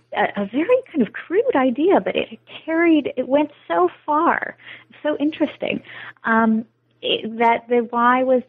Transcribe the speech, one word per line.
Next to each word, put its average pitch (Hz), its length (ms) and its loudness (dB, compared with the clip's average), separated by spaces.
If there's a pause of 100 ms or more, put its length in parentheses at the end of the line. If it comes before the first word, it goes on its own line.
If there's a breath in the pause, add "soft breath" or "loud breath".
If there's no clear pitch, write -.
(160)
a, 202 260 -4
a 202 40 -4
very 339 300 0 (160)
kind 302 100 0
of 190 100 -2
crude 440 440 -2
idea, 269 440 2
but 185 140 -6
it - 240 -4 (260)
carried, 320 520 2
it 254 120 -4
went 294 220 2 (160)
so 339 240 2 (160)
far, 302 500 0 (460 loud breath)
so 302 140 -2
interesting, - 640 -4 (400 loud breath)
um, 226 420 2 (380)
it, - 360 -4
that 233 300 2
the 240 140 2 (100)
Y 240 300 4
was 254 260 2